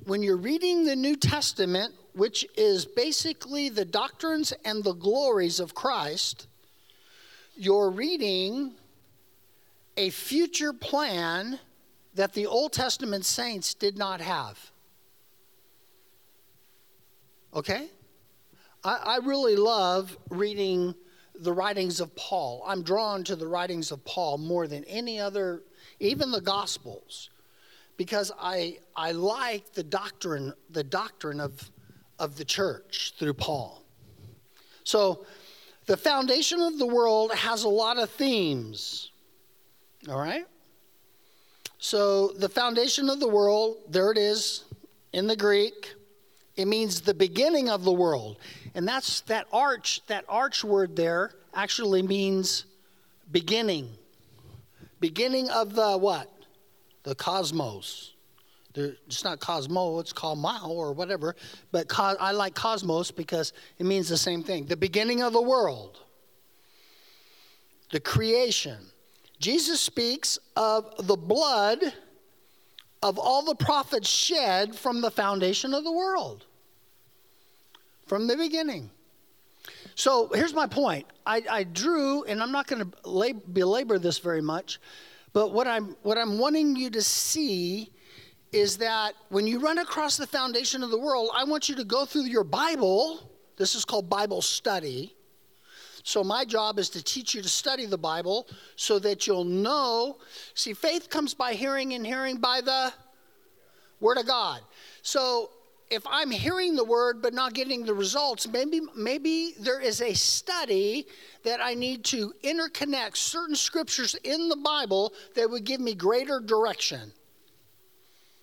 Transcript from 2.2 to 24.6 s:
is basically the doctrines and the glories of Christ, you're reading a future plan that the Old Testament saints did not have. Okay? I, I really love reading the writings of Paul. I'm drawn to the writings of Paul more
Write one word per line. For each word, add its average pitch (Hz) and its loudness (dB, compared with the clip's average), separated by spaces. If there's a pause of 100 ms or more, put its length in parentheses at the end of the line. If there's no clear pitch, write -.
is 202 4
basically 285 -2
the 208 -2
doctrines 302 -2 (120)
and 214 -2
the 196 2
glories 190 2
of 165 -6
Christ, 185 -2 (1080)
you're 196 4
reading 233 -2 (1200)
a 190 0
future 302 0
plan 214 -2 (560)
that 196 2
the 208 -2
Old 254 0
Testament 233 -2
saints 233 -4
did 202 -2
not 190 -4
have. 151 -6 (2750)
Okay? 208 -4 (960)
I, 214 0
I 247 -2
really 269 4
love 190 2 (140)
reading 190 0 (400)
the 175 -2
writings 185 0
of 160 -6
Paul. 135 -4
I'm 190 -4
drawn 196 0
to 180 -4
the 160 -6
writings 175 -4
of 139 -10
Paul 151 -2
more 165 -2